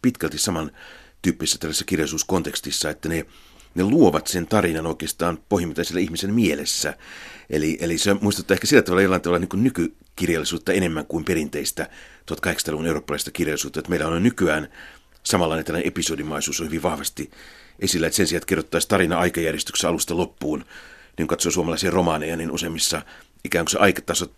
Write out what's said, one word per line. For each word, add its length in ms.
pitkälti 360
samantyyppisessä 1200
tällaisessa 260
kirjallisuuskontekstissa, 1040
että 200
ne 160
ne 80
luovat 440
sen 200
tarinan 400
oikeastaan 520
pohjimmiltaan 360
siellä 160
ihmisen 320
mielessä. 640
Eli, 320
eli 160
se 160
muistuttaa 420
ehkä 120
sillä 140
tavalla 200
jollain 200
tavalla 180
niin 100
kuin 140
nykykirjallisuutta 1080
enemmän 320
kuin 200
perinteistä 640
tuhatkahdeksansataa-luvun 600
eurooppalaista 440
kirjallisuutta, 480
että 100
meillä 180
on 160
nykyään 440
samanlainen 420
tällainen 220
episodimaisuus 720
on 60
hyvin 160
vahvasti 480
esillä, 280
että 100
sen 100
sijaan, 100
että 120
kerrottaisiin 400
tarina 300
aikajärjestyksessä 680
alusta 280
loppuun, 420
niin 80
kun 100
katsoo 240
suomalaisia 400
romaaneja, 460
niin 140
useimmissa 500
ikään 200
kuin 60
se 80
aikataso 460